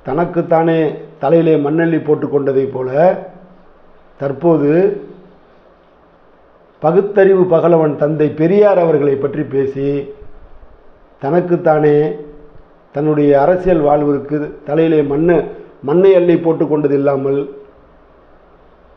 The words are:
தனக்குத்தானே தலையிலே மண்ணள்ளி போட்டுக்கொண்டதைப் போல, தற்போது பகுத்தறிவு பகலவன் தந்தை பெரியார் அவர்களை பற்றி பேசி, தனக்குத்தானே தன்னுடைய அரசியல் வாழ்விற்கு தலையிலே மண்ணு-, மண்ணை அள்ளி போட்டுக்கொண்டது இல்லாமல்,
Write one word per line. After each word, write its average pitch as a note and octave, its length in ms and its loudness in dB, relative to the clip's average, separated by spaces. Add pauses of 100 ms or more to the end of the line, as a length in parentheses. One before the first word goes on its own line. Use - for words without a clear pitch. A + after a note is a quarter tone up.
தனக்குத்தானே E3 920 -2 (240)
தலையிலே D#3+ 380 2
மண்ணள்ளி D#3+ 400 0
போட்டுக்கொண்டதைப் C#3 760 -2
போல, C3 460 0 (1000)
தற்போது D#3 800 0 (1800)
பகுத்தறிவு F#3+ 680 2
பகலவன் D#3+ 520 2
தந்தை D3+ 320 0
பெரியார் F#3+ 500 2
அவர்களை D3 360 2
பற்றி C#3 280 -4
பேசி, C#3 720 -4 (1040)
தனக்குத்தானே D3+ 1000 0 (760)
தன்னுடைய D3 480 2
அரசியல் F3+ 400 2
வாழ்விற்கு D3 840 -2
தலையிலே D#3 380 0
மண்ணு-, D3 420 0 (380)
மண்ணை F3+ 320 4
அள்ளி F3 200 4
போட்டுக்கொண்டது D3+ 580 0
இல்லாமல், C#3 600 -2 (1400)